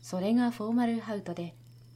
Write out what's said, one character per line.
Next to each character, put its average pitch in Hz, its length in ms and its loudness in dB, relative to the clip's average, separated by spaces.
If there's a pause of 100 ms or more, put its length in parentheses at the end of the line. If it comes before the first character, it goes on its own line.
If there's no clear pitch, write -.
そ - 180 -6
れ 202 140 2
が 240 180 4
フ 214 160 -6
ォ - 20 -4
ー 233 40 0
マ 240 120 4
ル 233 140 0
ハ 220 160 -6
ウ 202 60 -4
ト 175 120 -6
で、 170 200 -8 (420)